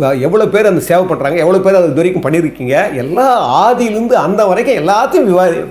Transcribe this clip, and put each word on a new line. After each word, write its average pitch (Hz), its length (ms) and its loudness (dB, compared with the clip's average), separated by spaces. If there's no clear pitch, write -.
எவ்வளவு 185 300 0
பேர் 214 160 2
அந்த 190 140 2
சேவை 180 240 0
பண்றாங்க, 156 340 -4
எவ்வளவு 185 260 2
பேர் 190 100 2
அது 180 100 4
இது 151 100 0
வரைக்கும் 180 280 0
பண்ணியிருக்கீங்க, 156 720 -2
எல்லா 208 460 0
ஆதியிலிருந்து 214 720 0
அந்த 196 340 2
வரைக்கும் 214 300 0
எல்லாத்தையும் 220 540 0
விவா-, 175 400 0